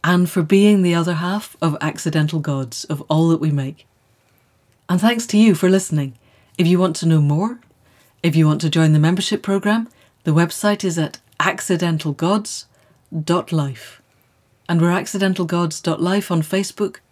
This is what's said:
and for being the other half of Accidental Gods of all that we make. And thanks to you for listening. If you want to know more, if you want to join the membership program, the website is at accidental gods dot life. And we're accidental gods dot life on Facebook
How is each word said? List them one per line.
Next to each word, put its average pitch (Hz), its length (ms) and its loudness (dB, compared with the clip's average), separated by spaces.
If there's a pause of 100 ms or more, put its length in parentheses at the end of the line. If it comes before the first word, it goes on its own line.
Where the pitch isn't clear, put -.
and 180 260 2
for 180 120 -2
being 202 400 4
the 175 120 2
other 170 200 0
half 180 460 -6
of 151 200 0
Accidental 156 580 -2
Gods 135 460 -6
of 143 240 -8
all 160 200 2
that 165 120 2
we 156 100 0
make. 143 360 -6 (1000)
And 180 120 0
thanks 233 260 0
to 208 100 -2
you 214 180 6
for 180 140 0
listening. 156 460 0 (420)
If 175 100 2
you 175 120 4
want 180 180 0
to 165 100 -4
know 160 140 4
more, 175 400 0 (640)
if 165 120 0
you 160 120 4
want 151 160 2
to 160 80 0
join 160 220 4
the 151 60 6
membership 185 440 0
program, 208 460 -2 (360)
the 160 80 0
website 170 500 0
is 170 160 -2
at 151 220 -4 (180)
accidental 170 760 -2
gods 202 540 -4 (580)
dot 170 280 -2
life. 139 500 -6 (680)
And 170 120 2
we're 170 100 4
accidental 190 540 -2
gods 170 360 -4
dot - 220 -4
life 190 280 -2
on 165 120 0
Facebook 190 540 -4 (160)